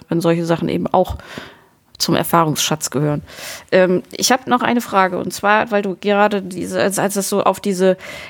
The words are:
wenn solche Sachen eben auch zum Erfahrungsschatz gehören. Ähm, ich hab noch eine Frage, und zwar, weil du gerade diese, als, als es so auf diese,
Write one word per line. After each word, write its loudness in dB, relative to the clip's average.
wenn 0
solche 2
Sachen 0
eben -2
auch 0
zum 0
Erfahrungsschatz 0
gehören. -2
Ähm, 4
ich 0
hab 0
noch 2
eine 2
Frage, 2
und -6
zwar, 2
weil 2
du -4
gerade 2
diese, -6
als, 0
als 0
es -2
so 0
auf 2
diese, 2